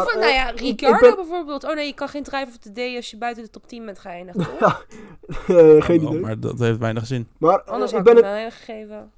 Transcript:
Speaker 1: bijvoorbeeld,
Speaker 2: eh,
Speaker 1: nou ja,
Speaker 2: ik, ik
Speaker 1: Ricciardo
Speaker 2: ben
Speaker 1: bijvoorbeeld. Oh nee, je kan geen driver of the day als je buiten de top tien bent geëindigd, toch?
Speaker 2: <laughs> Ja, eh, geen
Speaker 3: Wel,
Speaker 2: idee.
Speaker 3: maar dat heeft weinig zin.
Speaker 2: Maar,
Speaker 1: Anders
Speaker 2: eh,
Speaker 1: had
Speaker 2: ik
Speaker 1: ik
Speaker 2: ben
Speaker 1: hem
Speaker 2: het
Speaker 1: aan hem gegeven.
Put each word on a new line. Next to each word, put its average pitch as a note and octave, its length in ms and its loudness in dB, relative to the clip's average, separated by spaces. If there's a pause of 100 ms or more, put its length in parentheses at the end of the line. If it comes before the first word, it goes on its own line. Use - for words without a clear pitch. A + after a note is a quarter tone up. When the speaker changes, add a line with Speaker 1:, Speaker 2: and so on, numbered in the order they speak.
Speaker 1:
bijvoorbeeld, G4 200 -2
Speaker 2:
eh, D4+ 100 2
Speaker 1:
nou C4 120 -2
ja, - 60 -6
Speaker 2:
ik, A#3 80 -12
ik A#3 200 -6
Speaker 1:
Ricciardo D#4 260 6
Speaker 2:
ben A4+ 100 6
Speaker 1:
bijvoorbeeld. D#4+ 480 -8
Oh D#4 100 -6
nee, D4 120 -6
je C#4 80 -10
kan C#4+ 140 -10
geen C#4+ 140 -12
driver C4+ 260 -10
of A#3+ 100 -20
the G#3 140 -20
day B3 240 -10
als A#3+ 140 -14
je A3 80 -20
buiten A#3 260 -10
de G#3 60 -20
top - 180 -20
tien A#3 160 -18
bent G3+ 140 -16
geëindigd, F3+ 400 -16
toch? F#3 200 -6
Speaker 2:
<laughs> - 0 -
Ja, F#3+ 220 0 (760)
eh, D#3 260 8
geen F3 180 2
Speaker 3:
Wel, D3+ 100 -4
Speaker 2:
idee. D#3+ 100 -6
Speaker 3:
maar A2 200 -8
dat A#2 180 -8
heeft A#2 200 0
weinig A2+ 280 -6
zin. B2 220 -8 (100)
Speaker 2:
Maar, F#3 240 2
Speaker 1:
Anders A#3 300 -6
Speaker 2:
eh, A3+ 60 -2
Speaker 1:
had F#3 100 2
Speaker 2:
ik A#3+ 80 10
Speaker 1:
ik A#3 60 8
Speaker 2:
ben - 20 6
Speaker 1:
hem G3 80 -6
Speaker 2:
het G#3 120 -8
Speaker 1:
aan A3+ 60 -12
hem - 0 -
gegeven. G#3+ 680 -18